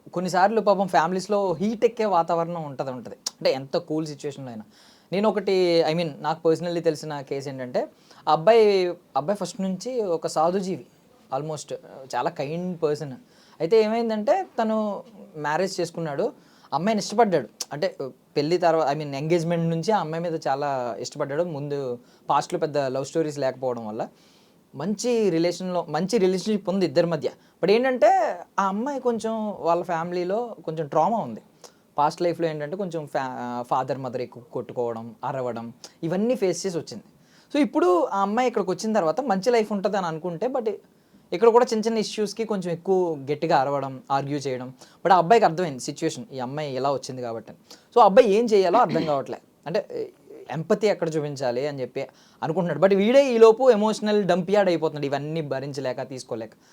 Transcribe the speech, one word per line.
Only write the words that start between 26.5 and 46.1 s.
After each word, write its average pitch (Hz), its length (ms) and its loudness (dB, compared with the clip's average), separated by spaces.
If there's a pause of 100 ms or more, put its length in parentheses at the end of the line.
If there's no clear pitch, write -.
ఉంది 190 160 0
ఇద్దరి 165 220 2
మధ్య. 143 220 -2 (320)
But 170 100 4
ఏంటంటే, 262 680 2 (220)
ఆ 196 80 2
అమ్మాయి 247 320 -4
కొంచెం 220 600 -4
వాళ్ళ 170 240 2
ఫ్యామిలీలో 180 720 -4 (100)
కొంచెం 160 220 -6
ట్రామా 165 300 2
ఉంది. 120 220 -6 (580)
పాస్ట్ 151 240 0
లైఫ్లో 170 260 0
ఏంటంటే 151 280 -6
కొంచెం 170 300 -6
fa-, 143 140 -4
ఆ, 123 420 -6
ఫాదర్ 139 360 -2
మదర్ 127 240 -6
ఎక్కువ 120 220 -12
కొట్టుకోవడం, 117 800 -6
అరవడం, 123 500 -6 (300)
ఇవన్నీ 196 320 0
ఫేస్ 180 300 -2
చేసి 180 120 -6
వచ్చింది. 120 260 -10 (500)
So, 294 80 2
ఇప్పుడు 320 440 2
ఆ 196 160 -2
అమ్మాయి 220 260 0
ఇక్కడికి 202 240 0
వచ్చిన 214 220 -2
తర్వాత 170 280 2
మంచి 214 300 0
లైఫ్ 220 200 2
ఉంటదని 196 340 -2
అనుకుంటే, 165 420 -4
but 247 260 -4 (600)
ఇక్కడ 202 160 4
కూడా 233 240 8
చిన్న 220 120 0
చిన్న 226 120 0
ఇష్యూస్కి 214 480 -4
కొంచెం 185 280 -4
ఎక్కువ 175 420 2
గట్టిగా 147 420 0
అరవడం, 135 540 -2
ఆర్గ్యూ 139 260 -2
చేయడం. 127 360 -6 (300)
But 185 100 4
ఆ 185 40 8
అబ్బాయికి 185 280 6
అర్థమైంది 160 340 -2
సిచ్యువేషన్, 143 540 -6